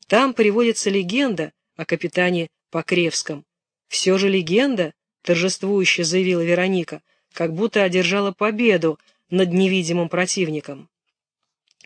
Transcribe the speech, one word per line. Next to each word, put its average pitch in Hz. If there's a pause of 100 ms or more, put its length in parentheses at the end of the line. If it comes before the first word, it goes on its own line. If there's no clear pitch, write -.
Там 254
приводится 226
легенда 196 (240)
о 165
капитане 175 (220)
Покревском. 165 (440)
"Всё -
же 196
легенда", 190 (280)
торжествующе 185
заявила 180
Вероника, — 175 (320)
"как 165
будто 208
одержала 185
победу 208 (300)
над 180
невидимым 175
противником". 156 (960)